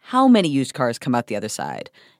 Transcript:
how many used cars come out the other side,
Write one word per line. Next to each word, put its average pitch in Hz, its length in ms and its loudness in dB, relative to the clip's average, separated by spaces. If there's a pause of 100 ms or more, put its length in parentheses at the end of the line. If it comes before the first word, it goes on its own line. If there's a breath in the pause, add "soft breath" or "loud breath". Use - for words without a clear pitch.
how 262 260 2
many 202 220 6
used 135 240 -2
cars 120 240 -2
come 127 160 -4
out 120 140 -2
the 107 80 -6
other 104 120 -6
side, 65 400 -10 (320 soft breath)